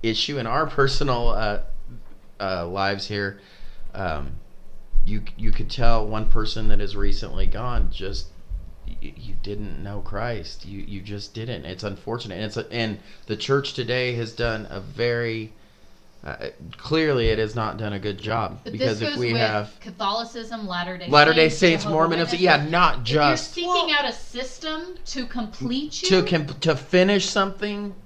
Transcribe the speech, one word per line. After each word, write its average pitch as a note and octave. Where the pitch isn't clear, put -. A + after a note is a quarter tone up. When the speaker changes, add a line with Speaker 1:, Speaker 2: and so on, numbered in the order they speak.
Speaker 1:
issue A#2
in A#2
our C#3+
personal, C3
uh, A2
uh, F#2
lives G2
here. G2+
Um, D#2
you, -
you G#2+
could -
tell A#2
one G#2+
person A2
that A2
has G2+
recently G#2
gone, B2
just -
y-, -
you A#2
didn't G#2
know G2+
Christ. G#2+
You, G2
you G2
just G2+
didn't. A2
It's F2+
unfortunate. G2+
And G#2+
it's G#2
a, -
and A2
the A2
church C#3
today B2
has A#2
done A2+
a F#2+
very, A2+
uh, -
clearly D3
it A2
has G#2+
not A2
done G#2+
a G2
good G2+
job, A2
Speaker 2:
But -
Speaker 1:
because G#2+
Speaker 2:
this A2
Speaker 1:
if -
Speaker 2:
goes B2
Speaker 1:
we B2
Speaker 2:
with A#2
Speaker 1:
have G#2+
Speaker 2:
Catholicism, A3
Latter-day F3+
Speaker 1:
Latter-day D#3
Speaker 2:
Saints, D3+
Speaker 1:
Saints, E3+
Speaker 2:
Jehovah's D#3+
Speaker 1:
Mormonism, E3
Speaker 2:
Witnesses. -
Speaker 1:
yeah, D#3
not E3
Speaker 2:
If A#2
Speaker 1:
just C#3
Speaker 2:
you're F4
seeking F4
Speaker 3:
Well, D4
Speaker 2:
out C4+
a A3
system D#4
to B3+
complete B3+
you, F#4
Speaker 1:
to F#3
com-, D#3
to D#3+
finish F#3
something G3+